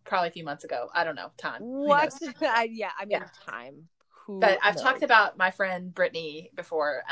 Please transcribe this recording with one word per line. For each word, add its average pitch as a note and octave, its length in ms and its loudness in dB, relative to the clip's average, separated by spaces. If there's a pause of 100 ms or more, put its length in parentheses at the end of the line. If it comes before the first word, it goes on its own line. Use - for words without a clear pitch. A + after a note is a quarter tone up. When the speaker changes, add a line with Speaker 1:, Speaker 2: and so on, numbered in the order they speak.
Speaker 1:
probably F3+ 240 0
a E3+ 40 -6
few E3+ 120 -14
months C#3+ 200 -8
ago. B2 300 -6
I E3+ 100 2
don't D#3+ 120 -4
know. G2+ 200 -12
Time. C3+ 240 -8
Who C4+ 280 -4
Speaker 2:
What? D4 220 6 (120)
Speaker 1:
knows? C4+ 140 -8
Speaker 2:
<laughs> - 60 -14
I, A#3 280 2
yeah, G#3+ 280 -6
I G3 60 -8
mean, G3+ 160 -2
Speaker 1:
Yeah. F3 60 -12 (200)
Speaker 2:
time. C#3 420 -14 (380)
Who G3 140 -8
Speaker 1:
But G3+ 220 6
I've G3+ 120 4
Speaker 2:
knows? - 80 -4
Speaker 1:
talked C4 200 2
about A3+ 340 6
my F#3+ 140 2
friend F3+ 440 -4
Brittany E3 600 -2
before. D3+ 580 -2